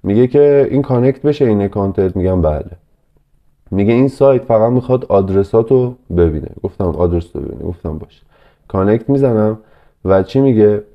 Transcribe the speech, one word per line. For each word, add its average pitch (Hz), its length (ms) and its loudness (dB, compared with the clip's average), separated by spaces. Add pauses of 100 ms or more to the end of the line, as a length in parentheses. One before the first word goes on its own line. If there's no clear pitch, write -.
میگه 117 240 2
که 143 440 2
این 139 120 -2
کانکت 131 400 0
بشه 143 220 0
این 104 180 0
اکانتت، 98 540 -2
میگم 92 260 0
بله. 76 280 -4 (1000)
میگه 101 220 0
این 127 160 2
سایت 135 360 2
فقط 113 280 0
می‌خواد 127 320 -2
آدرساتو 113 920 0 (220)
ببینه. 78 320 0 (140)
گفتم - 220 -8
آدرس 85 520 -2
رو 69 60 -8
ببینه، - 200 -12
گفتم 82 360 -10
باشه. - 240 -20 (460)
کانکت 104 420 -2
می‌زنم 110 480 0 (460)
و 95 180 2
چی 135 180 -2
میگه؟ 107 420 2 (120)